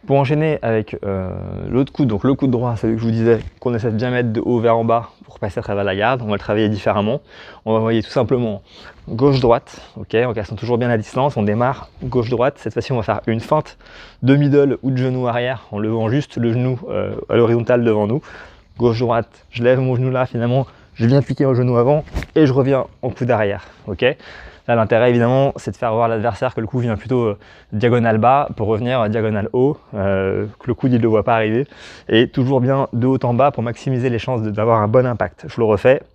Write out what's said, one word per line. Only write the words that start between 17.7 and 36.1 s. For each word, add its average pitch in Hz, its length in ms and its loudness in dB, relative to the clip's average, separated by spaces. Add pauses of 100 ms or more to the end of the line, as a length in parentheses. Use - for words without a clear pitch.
devant 107 240 2
nous. 127 140 -2 (560)
Gauche-droite, 117 720 -2
je 120 120 -8
lève 127 200 4
mon 131 160 0
genou 131 120 0
là, 127 160 0
finalement, 123 420 -2 (260)
je 113 120 -2
viens 135 160 4
piquer 139 240 -2
au 135 80 2
genou 123 220 2
avant 135 300 2 (280)
et 160 120 6
je 131 80 2
reviens 135 320 2 (160)
en 127 80 -4
coude 117 200 -4
arrière, 104 360 0 (220)
ok ? 104 180 -2 (640)
Là, 120 80 2
l'intérêt, 117 360 2
évidemment, 123 440 2
c'est - 160 -10
de - 60 -12
faire 117 160 -4
voir 117 120 2
à - 40 0
l'adversaire 107 440 -2
que 127 60 -6
le 110 80 -4
coup 127 120 -4
vient 117 180 -2
plutôt, 120 240 -2
euh, 104 160 -2 (340)
diagonale 113 460 2
bas 131 400 4
pour 107 100 -2
revenir, 120 320 0
euh, 107 80 0
diagonale 110 460 -2
haut, 131 240 2 (160)
euh, 98 520 -2 (140)
que - 80 -10
le 120 60 -2
coude, 127 180 -2
il 120 80 2
le 113 80 2
voit 110 160 2
pas 120 120 0
arriver. 113 300 0 (440)
Et 113 180 4
toujours 131 320 0
bien 135 320 0
de 120 160 0
haut 131 160 2
en 120 100 0
bas 135 180 2
pour 113 120 -6
maximiser 123 460 -4
les 117 100 -2
chances 123 220 -4
de, 107 80 -4
d'avoir 107 320 2
un 104 80 0
bon 127 160 4
impact. 113 420 -6
Je 120 140 -6
le - 20 4
refais. 110 380 4 (140)